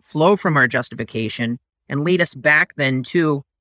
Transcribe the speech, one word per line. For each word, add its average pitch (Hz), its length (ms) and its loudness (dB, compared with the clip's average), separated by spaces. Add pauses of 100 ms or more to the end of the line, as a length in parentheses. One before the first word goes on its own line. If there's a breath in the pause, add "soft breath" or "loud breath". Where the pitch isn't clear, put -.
flow 175 340 2
from 160 220 0
our 127 100 4
justification 117 920 -4 (300)
and 143 160 -2
lead 185 160 2
us - 140 -2
back 151 400 0
then 135 300 0
to 156 380 0 (180)